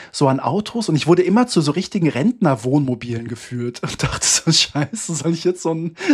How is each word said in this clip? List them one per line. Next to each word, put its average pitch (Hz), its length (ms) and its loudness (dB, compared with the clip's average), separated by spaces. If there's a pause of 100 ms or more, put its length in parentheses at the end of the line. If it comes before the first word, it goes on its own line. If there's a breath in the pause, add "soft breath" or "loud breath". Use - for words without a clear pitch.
(120)
so 143 160 2
an 131 100 2
Autos? 143 520 -4
Und 160 60 2
ich 131 100 0
wurde 175 160 6
immer 226 240 4
zu 175 160 2
so 143 100 0
richtigen 175 380 0
Rentnerwohnmobilen 127 1160 0
geführt 120 560 -8
und - 200 -6
dachte 127 240 -2
so, - 260 2
"Scheiße, - 640 -2
soll 165 180 -2
ich 170 120 -4
jetzt 180 180 0
so 165 100 -2
ein, 165 240 -6 (160 loud breath)